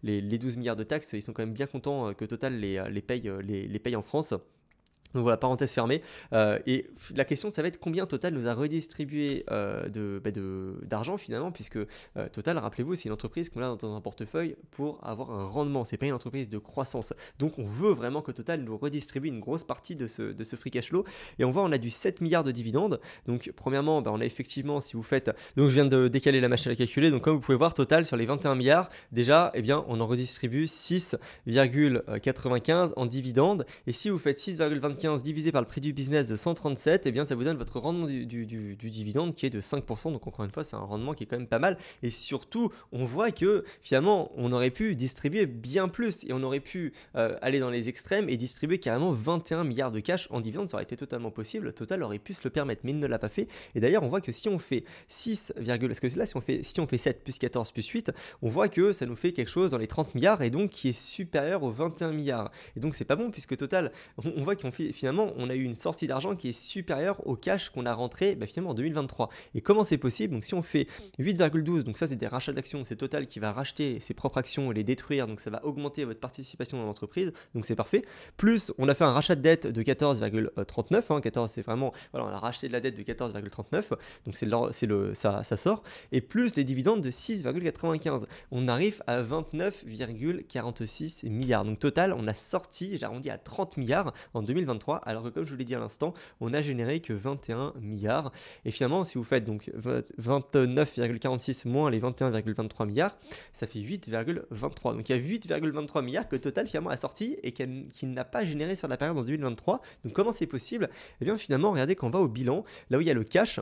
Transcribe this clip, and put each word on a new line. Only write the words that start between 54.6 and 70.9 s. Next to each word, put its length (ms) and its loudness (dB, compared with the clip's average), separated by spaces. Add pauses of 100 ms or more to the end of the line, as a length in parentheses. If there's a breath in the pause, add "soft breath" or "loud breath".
six, 440 -4 (140)
parce 340 2
que 200 0
là, 80 2
si 100 -6
on 40 -2
fait, 200 0
si 180 -4
on 60 2
fait 140 0
sept 240 2
plus 160 -8
quatorze 320 0
plus 160 -6
huit, 240 -2 (320 loud breath)
on 60 2
voit 200 4
que 220 6
ça 160 -2
nous 80 -4
fait 180 0
quelque 160 0
chose 220 2
dans 80 2
les 80 -2
trente 260 -2
milliards 300 6
et 80 4
donc 180 2
qui 200 -2
est 40 0
supérieur 680 -2
aux 80 0
vingt 280 -2
et 60 -2
un 60 0
milliards. 400 -2 (240 loud breath)
Et 40 -6
donc, 140 -2
c'est 100 -6
pas 120 4
bon 160 -2
puisque 260 -6
Total, 340 0 (320 loud breath)
on, 140 -2
on 60 -2
voit 120 0
qu'on 160 -6
fait, 200 -4
finalement, 460 0
on 120 -2
a 60 -2
eu 80 0
une 120 -4
sortie 320 -4
d'argent 280 -2
qui 140 -6
est 100 -6
supérieure 680 -2
au 80 0
cash 340 -2
qu'on 160 -6
a 80 0
rentré, 420 2
bah, 100 -4
finalement 260 -4
en 20 -2
deux 100 -2
mille 100 0
vingt-trois. 360 -2 (260 loud breath)
Et 60 -2
comment 220 6
c'est 140 4
possible ? 360 0
Donc 100 -4
si 100 -4
on 80 0
fait 260 0 (300 loud breath)